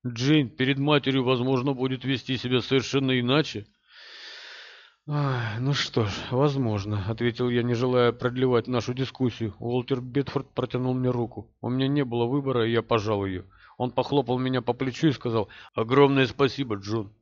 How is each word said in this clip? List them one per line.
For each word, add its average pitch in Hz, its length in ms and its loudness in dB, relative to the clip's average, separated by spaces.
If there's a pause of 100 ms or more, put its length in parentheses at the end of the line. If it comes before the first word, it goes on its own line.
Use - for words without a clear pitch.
Джейн 127 440 2
перед 135 280 0
матерью, 135 460 2
возможно, 131 480 2
будет 127 320 -4
вести 131 320 -2
себя 123 240 0
совершенно 131 580 0
иначе». 123 480 0 (1400)
«Ай, 131 540 -2
ну 139 140 0
что - 320 0
ж, 101 40 -2 (200)
возможно», 110 800 0
ответил 120 420 0
я, 120 120 2
не 123 120 0
желая 123 380 2
продлевать 123 540 0
нашу 127 280 -2
дискуссию. 120 640 -4
Уолтер 123 420 -2
Бетфорд 127 540 -4
протянул 127 400 -2
мне 127 160 0
руку. 120 500 -6
У 107 80 -6
меня 131 200 0
не 143 160 2
было 120 200 0
выбора, 127 420 0
и 117 60 2
я 117 100 4
пожал 107 420 0
ее. 92 200 -4 (320)
Он 123 140 -2
похлопал 127 480 0
меня 127 240 0
по 120 100 -2
плечу 131 360 0
и 143 40 4
сказал: 113 360 -2 (260)
«Огромное 135 520 4
спасибо, 127 500 -2
Джон. 101 460 -6